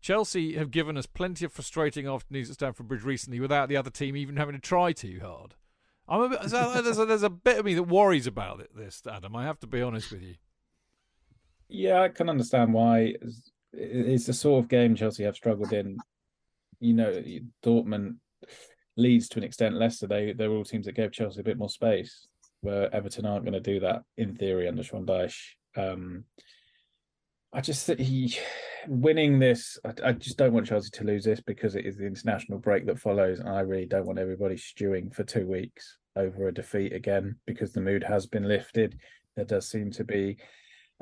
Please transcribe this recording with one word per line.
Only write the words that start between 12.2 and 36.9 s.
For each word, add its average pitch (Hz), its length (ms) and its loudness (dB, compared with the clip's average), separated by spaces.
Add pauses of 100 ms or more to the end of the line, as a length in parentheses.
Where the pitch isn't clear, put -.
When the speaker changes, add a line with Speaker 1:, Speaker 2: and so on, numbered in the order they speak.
Speaker 2:
understand 120 460 4
why. 113 460 6
It's, 117 320 -14 (200)
it's 120 540 0
the 131 60 -2
sort 131 320 4
of 117 40 -8
game 120 280 6
Chelsea 107 260 -2
have 101 140 0
struggled 104 360 0
in. 101 260 -2 (800)
You 117 140 4
know, 107 280 2 (420)
Dortmund, 117 520 2 (800)
Leeds 117 320 6
to - 100 -6
an 101 60 -4
extent, - 320 0
Leicester, 110 320 0
they, 104 240 0
they're 107 180 -2
all 107 140 0
teams 104 220 -6
that 95 100 -8
gave 107 160 0
Chelsea 101 280 -6
a 95 40 -8
bit 107 140 -2
more 104 100 -4
space, - 580 0 (360)
where 101 300 0
Everton 101 320 -4
aren't 101 200 -2
gonna 98 160 -2
do 98 180 0
that, 92 240 0 (140)
in 101 180 -4
theory, 92 320 0
under 90 160 -4
Sean 95 240 -8
Dyche. 92 480 -2 (220)
Um, 92 480 -6 (1300)
I - 80 -4
just 139 260 -4
think 139 140 0
he, 131 360 0 (520)
winning 147 500 6
this, 123 460 4
I, 113 240 -2
I 127 40 4
just - 260 -6
don't 131 140 6
want 110 140 4
Chelsea 104 240 0
to - 140 -10
lose 104 200 0
this 107 160 2
because 101 360 -4
it - 100 -4
is 98 120 -8
the 98 80 -6
international 101 520 -4
break 101 280 2
that 90 120 0
follows, 95 400 2
and - 100 -8
I 98 120 -2
really 95 260 -2
don't 95 200 0
want 95 120 -4
everybody 95 380 -2
stewing 98 540 -4
for - 120 -8
two 95 240 -2
weeks - 520 -8 (180)
over 95 320 -2
a 87 60 -4
defeat 98 380 -4